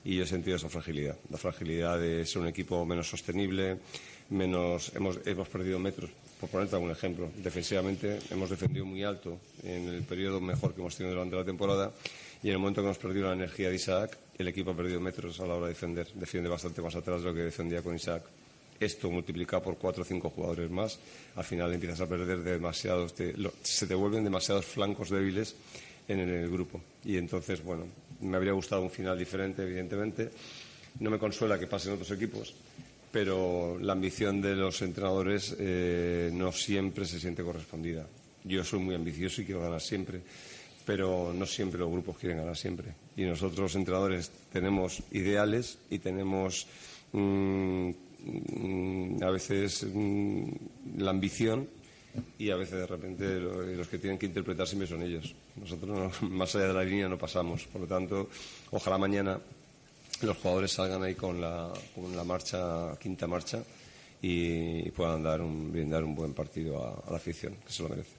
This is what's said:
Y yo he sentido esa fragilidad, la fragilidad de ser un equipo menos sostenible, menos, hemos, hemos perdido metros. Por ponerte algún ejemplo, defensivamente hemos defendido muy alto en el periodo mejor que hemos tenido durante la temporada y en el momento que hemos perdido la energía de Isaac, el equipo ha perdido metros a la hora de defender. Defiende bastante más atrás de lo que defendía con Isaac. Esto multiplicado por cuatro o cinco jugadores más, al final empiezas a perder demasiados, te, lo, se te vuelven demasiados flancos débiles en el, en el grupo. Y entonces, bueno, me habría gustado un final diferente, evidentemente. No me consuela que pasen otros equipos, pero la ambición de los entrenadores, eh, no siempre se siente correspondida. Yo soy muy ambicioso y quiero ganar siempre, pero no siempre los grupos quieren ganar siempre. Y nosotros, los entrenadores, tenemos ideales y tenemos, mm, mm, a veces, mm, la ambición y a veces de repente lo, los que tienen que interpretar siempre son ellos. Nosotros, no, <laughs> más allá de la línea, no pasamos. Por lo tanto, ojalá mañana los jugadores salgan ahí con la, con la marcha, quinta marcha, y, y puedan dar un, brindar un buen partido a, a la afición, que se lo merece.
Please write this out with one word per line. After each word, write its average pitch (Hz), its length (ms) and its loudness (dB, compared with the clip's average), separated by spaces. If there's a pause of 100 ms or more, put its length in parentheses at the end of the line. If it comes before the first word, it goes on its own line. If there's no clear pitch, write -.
Y 92 120 2
yo 90 80 4
he - 20 0
sentido 90 300 2
esa 80 120 -2
fragilidad, 73 480 -2 (140)
la 73 80 -6
fragilidad 85 600 0
de 82 280 2
ser 90 160 0
un 85 60 2
equipo 87 360 0
menos 85 240 0
sostenible, 92 720 0 (520)
menos, 90 640 2
hemos, 95 300 0
hemos 95 240 -2
perdido 92 300 0
metros. 92 320 -2 (300)
Por - 100 -6
ponerte 98 240 2
algún 87 160 2
ejemplo, 85 460 -2
defensivamente 95 800 0 (120)
hemos 95 200 0
defendido 95 340 0
muy 95 200 -4
alto 90 340 -4 (240)
en 90 260 -4
el 87 140 -2
periodo 95 380 0
mejor 92 340 0
que 92 60 -8
hemos 87 160 -4
tenido 92 180 -2
durante 90 220 -2
la 92 80 0
temporada 98 480 2 (500)
y 107 60 2
en 98 60 4
el 92 40 2
momento 98 220 2
que 98 60 2
hemos 98 120 2
perdido 95 300 0
la 92 60 2
energía 92 340 0
de 92 80 2
Isaac, 95 420 2 (180)
el 90 120 0
equipo 90 240 0
ha 82 40 0
perdido 87 240 0
metros 87 380 -4
a 92 80 -4
la 87 80 0
hora 87 120 0
de 85 80 -2
defender. 85 400 -2
Defiende 90 340 -2
bastante 85 340 -2
más 82 140 -4
atrás 87 260 0
de 87 60 0
lo 82 60 0
que 85 80 0
defendía 85 400 -2
con 85 120 -4
Isaac. 82 300 -2 (560)
Esto 104 320 0
multiplicado 87 500 0
por 90 140 -2
cuatro 92 260 0
o - 20 -2
cinco 90 260 -2
jugadores 85 380 -2
más, 95 300 -2 (380)
al 92 80 -4
final 87 280 0
empiezas 87 280 -2
a 90 80 0
perder 90 340 0
demasiados, 87 720 0
te, 87 200 -2
lo, 98 180 -2 (100)
se - 240 2
te 92 80 2
vuelven 101 300 4
demasiados 95 420 2
flancos 101 440 -2
débiles 98 440 2 (540)
en 98 100 2
el, 90 100 2
en 87 140 2
el 85 80 0
grupo. 90 300 -2 (240)
Y 101 120 2
entonces, 87 460 0
bueno, 85 220 -4 (360)
me 95 160 0
habría 95 180 4
gustado 95 280 2
un 90 80 0
final 92 260 -2
diferente, 95 460 -2
evidentemente. 98 680 -2 (680)
No 110 120 0
me 107 80 2
consuela 104 420 2
que 90 80 -2
pasen 98 240 0
otros 90 180 -4
equipos, 98 440 -4 (580)
pero 90 680 4
la 98 120 4
ambición 98 500 2
de 98 140 4
los 95 260 2
entrenadores, 95 800 2
eh, 87 720 4
no 90 180 2
siempre 98 540 2
se 85 160 -4
siente 87 240 -2
correspondida. 82 600 -4 (380)
Yo 92 220 0
soy 98 160 0
muy 92 160 2
ambicioso 82 460 -2
y - 20 -2
quiero 95 160 -2
ganar 85 200 0
siempre, 92 420 -4 (640)
pero 92 500 2
no 92 120 0
siempre 92 320 -2
los 85 120 2
grupos 87 280 -2
quieren 85 200 -2
ganar 80 180 -2
siempre. 90 360 -6 (240)
Y 98 80 2
nosotros, 87 340 2
los 92 180 2
entrenadores, 92 540 2 (220)
tenemos 92 500 2 (100)
ideales 104 640 2 (120)
y 95 80 0
tenemos, 95 680 0 (460)
mm, 95 800 4 (340)
mm, 95 960 0
a 92 80 4
veces, 98 600 2
mm, 101 560 2 (500)
la 95 120 4
ambición 110 580 2 (720)
y 104 120 0
a 92 60 4
veces 92 240 -2
de 90 60 -2
repente 92 380 -4 (160)
lo, 90 220 -2
los 90 260 -2
que 87 100 -4
tienen 95 200 0
que 101 80 0
interpretar 92 400 0
siempre 95 220 -2
son 85 140 -2
ellos. 85 320 -4 (220)
Nosotros, 92 640 -2
no, 104 80 2
<laughs> - 0 -
más 92 260 0
allá 98 140 6
de 92 60 4
la 92 100 4
línea, 95 240 2
no 90 100 0
pasamos. 85 460 0
Por 101 180 -8
lo 85 40 -4
tanto, 95 420 0 (420)
ojalá 95 280 2
mañana 98 400 4 (840)
los 104 160 2
jugadores 92 360 2
salgan 92 300 2
ahí 92 120 0
con 87 260 -2
la, 85 320 -2 (220)
con 90 220 -6
la 85 80 -2
marcha, 87 760 0
quinta 92 260 -4
marcha, 90 360 -2 (580)
y, 82 680 2
y 82 40 -2
puedan 82 320 2
dar 80 180 4
un, 78 320 -2
brindar 80 320 2
un 78 100 0
buen 78 180 -2
partido 73 520 -2
a, 53 240 -8
a - 20 -10
la 82 60 -2
afición, - 400 -6 (100)
que - 60 -8
se - 100 -4
lo 78 60 -2
merece. - 300 -6